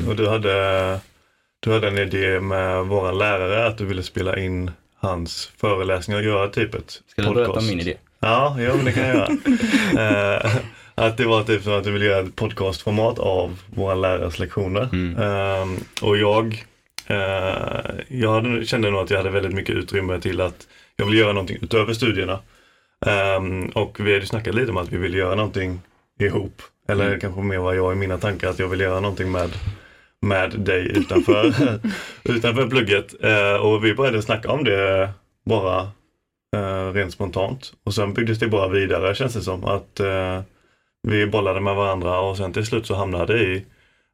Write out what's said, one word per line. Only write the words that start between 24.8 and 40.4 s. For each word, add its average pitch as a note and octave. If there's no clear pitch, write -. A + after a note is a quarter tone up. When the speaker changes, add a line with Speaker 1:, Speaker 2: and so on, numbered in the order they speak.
Speaker 2:
vi -
vill F2+
göra F#2+
någonting F#2
ihop. G2+
Eller G2
Speaker 1:
Mm. G2
Speaker 2:
kanske G2
mer G2
var F#2
jag F#2
i F#2
mina F#2+
tankar G2
att F2
jag F#2
vill F#2
göra F#2+
någonting F#2+
med, F2
med F#2+
dig F#2
utanför, -
<laughs> -
utanför A#2+
plugget. A2
Eh, G#2
och G#2+
vi G#2
började A#2+
snacka A2
om C#3+
det G2
bara, F#2+
eh, F#2+
rent F#2+
spontant. F#2+
Och G2+
sen G2+
byggdes A2+
det A2+
bara G2
vidare, F#2
känns C3
det G2
som. F#2
Att, -
eh, F#2+